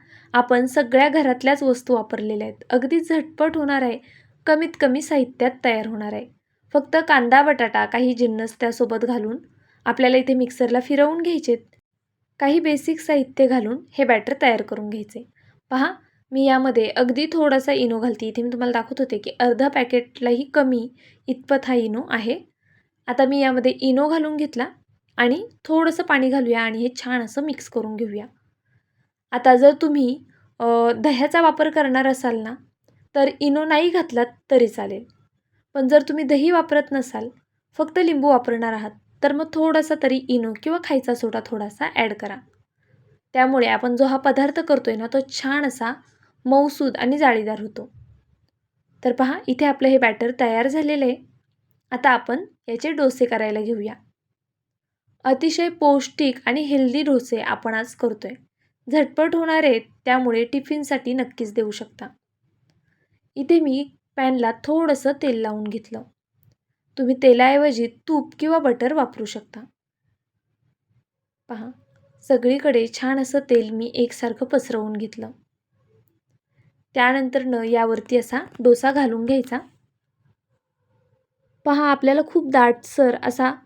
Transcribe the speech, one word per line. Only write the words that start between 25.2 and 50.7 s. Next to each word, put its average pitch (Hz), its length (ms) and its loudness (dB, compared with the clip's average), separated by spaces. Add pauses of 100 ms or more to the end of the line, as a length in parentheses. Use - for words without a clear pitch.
थोडंसं 320 380 0
पाणी 277 260 2
घालूया 240 320 0
आणि 226 160 -4
हे 240 120 -2 (140)
छान 247 180 -4
असं 226 220 -8
मिक्स 294 260 -10
करून 214 260 -8
घेऊया. 208 300 -8 (1080)
आता 254 240 6
जर 277 260 8
तुम्ही, 285 440 0 (340)
अ, 233 60 -4 (300)
दह्याचा 285 460 0
वापर 311 280 2
करणार 269 380 0
असाल 262 320 -2
ना, 220 160 -12 (600)
तर 277 140 4 (100)
इनो 294 260 0
नाही 320 240 2
घातलात 320 360 0 (260)
तरी 240 160 6
चालेल. 202 380 -10 (680)
पण 269 140 0
जर 294 140 8
तुम्ही 302 220 -4
दही 285 280 4
वापरत 320 400 2
नसाल, 247 380 -6 (480)
फक्त 311 220 -2
लिंबू 311 280 2
वापरणार 233 460 2
आहात, 214 180 -8 (320)
तर 285 100 2
मग 311 200 -4
थोडासा 311 500 0
तरी 262 140 0
इनो 240 360 -2 (100)
किंवा 320 200 -2
खायचा 262 320 -2
सोडा 226 300 -6
थोडासा 208 500 -8
ॲड 226 180 0
करा. 208 240 -12 (960)
त्यामुळे 262 340 4
आपण 240 280 0
जो 269 100 4
हा 269 120 2
पदार्थ 269 420 2
करतोय 269 360 0
ना, 220 120 -6
तो 247 100 -2 (120)
छान 285 360 -4
असा 254 280 -6 (520)
मऊसूद 277 520 2
आणि 262 200 0
जाळीदार 220 440 2
होतो. 220 300 -12 (1120)
तर 247 60 2
पहा, 269 360 -2
इथे 262 180 0
आपलं 277 220 2
हे 262 100 6
बॅटर 233 420 2
तयार 233 280 2
झालेलं 294 380 0